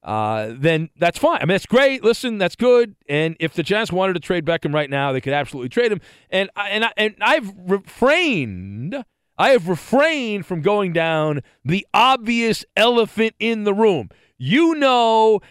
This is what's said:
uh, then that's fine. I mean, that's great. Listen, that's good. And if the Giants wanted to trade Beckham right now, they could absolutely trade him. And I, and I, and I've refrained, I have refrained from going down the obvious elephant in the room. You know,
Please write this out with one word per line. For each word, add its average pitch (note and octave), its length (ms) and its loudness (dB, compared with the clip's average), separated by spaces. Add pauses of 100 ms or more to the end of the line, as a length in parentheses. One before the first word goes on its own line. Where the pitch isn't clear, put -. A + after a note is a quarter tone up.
uh, G#2+ 540 -4
then D#3 420 0
that's E3+ 200 0
fine. D#4+ 200 2
I - 60 -4
mean, E3+ 100 0
that's F#3+ 120 -4
great. C4 380 2
Listen, A3+ 340 0
that's F3+ 180 -2
good. A#3+ 380 2 (140)
And D#3+ 300 -2
if D#3+ 160 -4
the E3+ 80 -4
Giants G3 300 -2
wanted F#3+ 220 0
to E3+ 60 -6
trade E3+ 240 -4
Beckham E3 300 -2
right D3+ 160 -2
now, C#3 220 -2
they C3 80 -2
could C3+ 120 -4
absolutely C#3 360 -4
trade A#3 240 0
him. F#3+ 80 -6 (300)
And F#3+ 260 -2
I, G3+ 140 -4
and G#3+ 140 -2
I, A3+ 120 -2
and G#3+ 240 -2
I've A3+ 320 0 (580)
refrained, D3 960 -2 (340)
I G#3+ 120 4
have G#3 180 4
refrained A#3 800 0
from E3+ 160 -6
going G3 300 0
down D#3 500 0 (220)
the F3+ 300 -2
obvious A#3 680 2 (120)
elephant A3 600 2
in A3 260 -4
the G3+ 100 0
room. F#3+ 340 2 (300)
You C4+ 360 2
know, A3+ 680 2 (100)